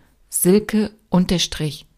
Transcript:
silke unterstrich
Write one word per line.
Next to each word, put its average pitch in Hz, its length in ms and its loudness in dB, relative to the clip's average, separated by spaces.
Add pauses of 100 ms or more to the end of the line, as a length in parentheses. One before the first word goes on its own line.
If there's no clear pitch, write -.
(280)
silke 208 640 0 (160)
unterstrich 170 800 -2 (120)